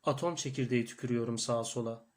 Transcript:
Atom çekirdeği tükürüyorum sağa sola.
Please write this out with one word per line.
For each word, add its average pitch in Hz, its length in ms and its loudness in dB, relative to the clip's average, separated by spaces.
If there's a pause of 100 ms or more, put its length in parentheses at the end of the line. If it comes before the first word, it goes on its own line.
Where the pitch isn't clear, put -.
Atom 165 300 2
çekirdeği 127 520 0
tükürüyorum 117 520 -2
sağa 117 260 2
sola. 113 520 -6